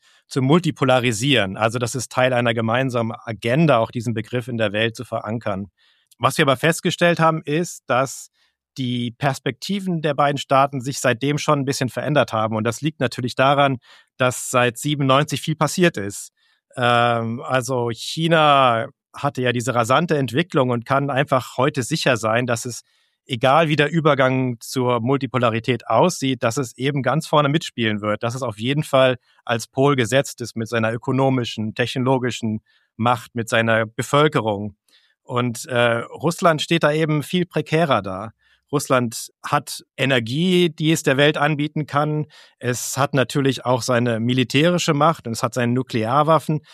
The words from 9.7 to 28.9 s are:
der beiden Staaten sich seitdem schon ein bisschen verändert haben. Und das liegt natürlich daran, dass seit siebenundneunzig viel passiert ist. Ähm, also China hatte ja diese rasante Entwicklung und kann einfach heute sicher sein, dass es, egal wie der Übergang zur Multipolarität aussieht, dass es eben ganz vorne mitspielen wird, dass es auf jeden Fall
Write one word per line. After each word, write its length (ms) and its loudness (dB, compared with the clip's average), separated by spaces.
der 120 -2
beiden 240 -2
Staaten 420 2
sich 200 -8
seitdem 380 0
schon 200 0
ein 60 -2
bisschen 240 -2
verändert 440 0
haben. 220 -2
Und 80 -2
das 180 -2
liegt 200 -6
natürlich 340 -4
daran, 440 2
dass 360 -2
seit 260 2
siebenundneunzig 640 0
viel 160 -4
passiert 400 2
ist. 340 -10
Ähm, 680 2
also 460 -2
China 960 2
hatte 300 -4
ja 80 2
diese 240 -2
rasante 420 2
Entwicklung 540 0
und 140 -2
kann 260 0
einfach 460 -2
heute 260 0
sicher 340 0
sein, 300 0
dass 180 -4
es, 180 -10
egal 420 2
wie 80 0
der 140 2
Übergang 680 2
zur 400 -2
Multipolarität 880 0
aussieht, 540 2
dass 140 0
es 220 -6
eben 240 -2
ganz 240 0
vorne 220 4
mitspielen 520 -2
wird, 220 -2
dass 120 -4
es 80 -8
auf 160 -6
jeden 260 -2
Fall 320 4